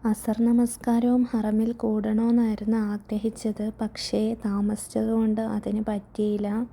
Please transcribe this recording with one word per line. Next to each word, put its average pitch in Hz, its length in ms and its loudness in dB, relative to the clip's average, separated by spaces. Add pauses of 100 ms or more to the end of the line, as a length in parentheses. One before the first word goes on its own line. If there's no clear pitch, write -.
(120)
അസർ 214 260 -2 (100)
നമസ്കാരവും 240 840 2
ഹറമിൽ 214 380 2 (120)
കൂടണമെന്നായിരുന്നു 220 960 2 (140)
ആഗ്രഹിച്ചത്, 214 720 -4 (180)
പക്ഷേ - 400 -2 (240)
താമസിച്ചതുകൊണ്ട് 220 1000 0 (140)
അതിന് 214 320 -4
പറ്റിയില്ല. 208 580 -2 (260)